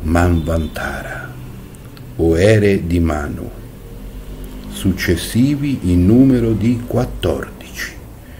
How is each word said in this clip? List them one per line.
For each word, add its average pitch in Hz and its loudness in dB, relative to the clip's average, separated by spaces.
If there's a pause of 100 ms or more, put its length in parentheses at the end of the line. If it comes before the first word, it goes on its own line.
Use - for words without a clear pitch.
manvantara 82 0 (840)
o 82 4
ere 101 4
di 87 2
Manu, 76 -2 (1200)
successivi 117 0
in 87 6
numero 120 6
di 113 2
quattordici, - -4 (480)